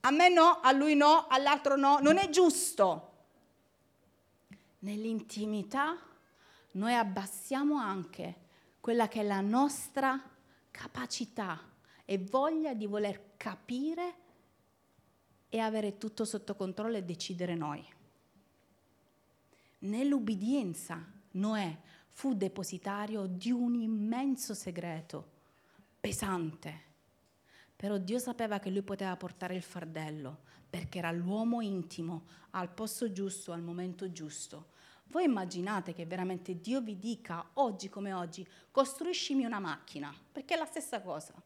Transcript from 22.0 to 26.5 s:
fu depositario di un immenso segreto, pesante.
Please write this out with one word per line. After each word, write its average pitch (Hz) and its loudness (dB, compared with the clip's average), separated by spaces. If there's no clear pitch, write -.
fu - -4
depositario 196 -4
di 185 -4
un 240 2
immenso 226 -2
segreto, 170 -8
pesante. 170 -6